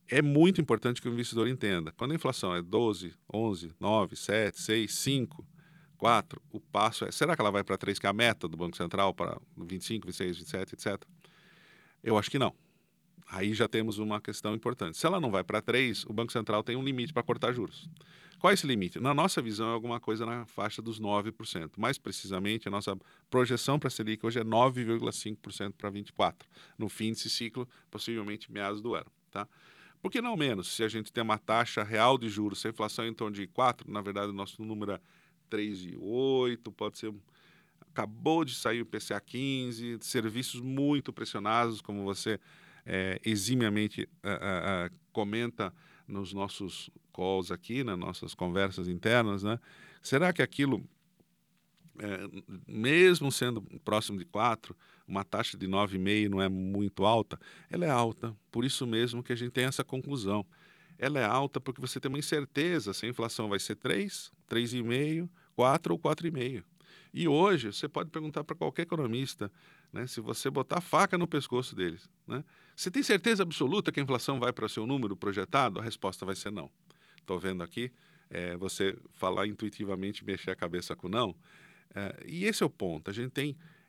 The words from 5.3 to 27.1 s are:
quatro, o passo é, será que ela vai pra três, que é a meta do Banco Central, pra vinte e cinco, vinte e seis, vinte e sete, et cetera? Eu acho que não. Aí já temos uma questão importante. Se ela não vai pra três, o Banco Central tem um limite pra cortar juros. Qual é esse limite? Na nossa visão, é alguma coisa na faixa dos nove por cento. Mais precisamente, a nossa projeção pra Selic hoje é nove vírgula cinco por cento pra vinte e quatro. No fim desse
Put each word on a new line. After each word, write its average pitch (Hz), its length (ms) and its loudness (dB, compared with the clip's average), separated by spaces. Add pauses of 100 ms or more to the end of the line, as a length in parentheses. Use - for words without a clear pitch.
quatro, 110 520 4
o 107 100 -10
passo 107 460 2
é, 92 60 -4
será 156 240 0
que - 60 2
ela 104 100 4
vai 101 120 2
pra 95 140 -2
três, 98 220 -4
que - 80 0
é - 20 4
a 101 40 2
meta 110 340 2
do 82 80 -8
Banco 85 220 -4
Central, 95 360 2
pra - 240 -4 (200)
vinte 87 240 -10
e - 40 -8
cinco, 110 220 -6
vinte 90 60 -8
e - 40 -10
seis, 90 200 -4
vinte 85 100 -16
e - 20 -12
sete, 92 240 -6
et - 80 -14
cetera? 98 300 -6 (920)
Eu 113 160 4
acho 101 140 2
que 143 80 2
não. 123 160 2 (760)
Aí 98 240 -2
já 110 140 4
temos 110 300 0
uma 107 240 -2
questão 107 340 -4
importante. 110 420 -4
Se - 80 2
ela 180 140 2
não 147 100 0
vai 95 140 2
pra 104 180 0
três, 120 440 2
o - 80 -8
Banco 113 180 -2
Central 110 320 0
tem 117 140 -4
um 131 60 -4
limite 131 280 -2
pra 123 100 0
cortar 120 300 0
juros. 113 380 -6 (500)
Qual 175 120 6
é - 20 8
esse - 120 2
limite? 101 360 0
Na 135 120 4
nossa 160 280 4
visão, 110 280 -2
é 117 40 0
alguma 117 260 -2
coisa 110 260 -2
na 117 200 -4
faixa 107 360 -6
dos 113 160 -6
nove 104 320 0
por 113 160 -10
cento. 82 360 -6
Mais 131 160 2
precisamente, 98 720 -2
a - 20 -4
nossa 101 260 -2 (320)
projeção 127 480 4
pra 139 120 -2
Selic 110 360 -2
hoje 117 140 0
é 110 60 -2
nove 123 400 6
vírgula 117 260 0
cinco - 300 -8
por - 100 -14
cento 101 220 -6
pra - 160 -6
vinte 101 200 -8
e - 40 -20
quatro. - 340 2 (300)
No 110 100 -4
fim 110 220 -2
desse 113 200 -4